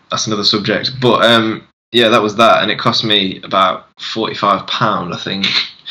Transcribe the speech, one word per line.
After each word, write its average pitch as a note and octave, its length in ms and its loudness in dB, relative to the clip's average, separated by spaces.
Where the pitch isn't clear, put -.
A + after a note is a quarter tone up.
that's - 160 -4
another G#2 180 -4
subject. G2+ 560 -2
But, A2+ 240 2
um, A2+ 380 2
yeah, A2+ 160 4
that G#2+ 140 4
was G#2 140 -2
that, A2 260 4
and G2+ 80 -2
it - 80 -4
cost - 260 -2
me G2 380 0
about F#2+ 440 0
forty-five G#2 680 -2
pound, F2+ 480 -2
I - 40 -10
think. G2 280 -6